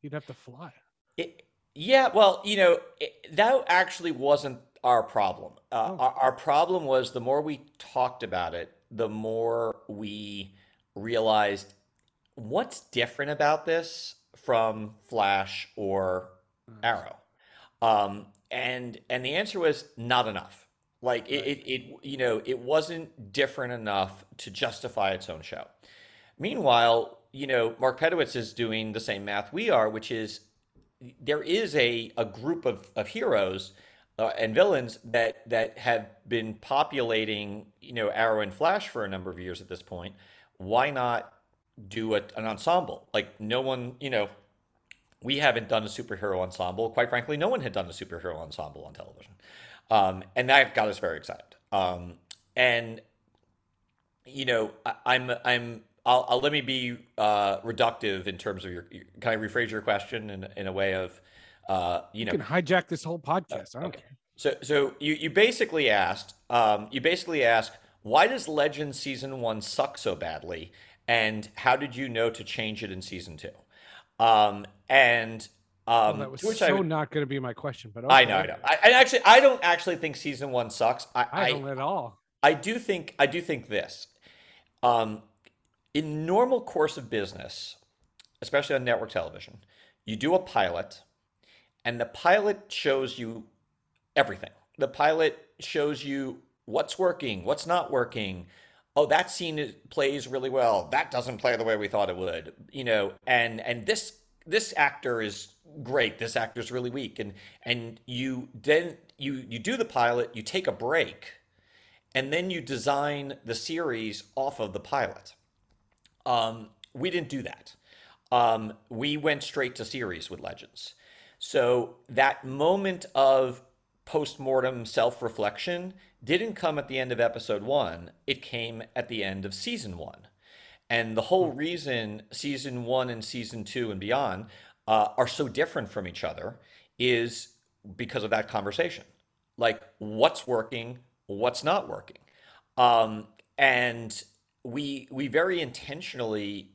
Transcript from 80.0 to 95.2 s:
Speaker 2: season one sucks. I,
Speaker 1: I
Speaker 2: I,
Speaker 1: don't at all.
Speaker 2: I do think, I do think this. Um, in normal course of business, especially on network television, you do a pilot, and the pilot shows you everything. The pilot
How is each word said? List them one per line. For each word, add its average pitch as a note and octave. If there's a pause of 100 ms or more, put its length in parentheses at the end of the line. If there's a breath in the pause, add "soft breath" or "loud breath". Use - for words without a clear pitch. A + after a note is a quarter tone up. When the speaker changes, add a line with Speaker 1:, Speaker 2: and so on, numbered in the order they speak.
Speaker 2:
season C#3
one A#2+
sucks. A#2+
I, B2
Speaker 1:
I D#3+
Speaker 2:
I, B2
Speaker 1:
don't C#3
at C3+
all. C#3+ (220)
Speaker 2:
I D3+
do A3
think, F#3
I C#3+
do E3
think C#3
this. - (760 soft breath)
Um, A2+ (720)
in D#3
normal A#3+
course D#3
of B2
business, F2+ (640)
especially C#3+
on B2+
network A2+
television, - (460 soft breath)
you A2
do D3
a F#3
pilot, F#2 (800 soft breath)
and A#2+
the A#2
pilot G3+
shows C3+
you A2+ (680)
everything. B2 (280)
The C3+
pilot D#3 (220)